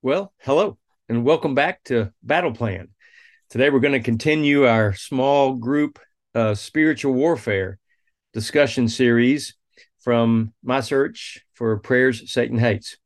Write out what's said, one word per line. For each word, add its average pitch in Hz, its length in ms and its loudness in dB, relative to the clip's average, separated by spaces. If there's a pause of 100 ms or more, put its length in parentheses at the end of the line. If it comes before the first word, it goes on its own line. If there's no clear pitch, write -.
Well, 185 320 -2
hello, 156 400 0 (300)
and 117 160 -2
welcome 151 320 0
back 156 300 -2
to 113 260 -2 (100)
Battle 151 300 0
Plan. 98 380 -6 (600)
Today, 131 200 2
we're 135 100 2
gonna 139 180 0
continue 143 640 0
our 110 300 4
small 135 600 0
group, 143 440 -4 (340)
uh, 110 220 0
spiritual 147 580 -2
warfare 117 680 -2 (520)
discussion 123 540 0
series 120 680 2 (420)
from 113 540 0 (100)
My 123 160 -2
Search - 680 -4 (100)
for 110 260 -2
Prayers 127 520 0
Satan 120 240 -2
Hates. 110 500 -2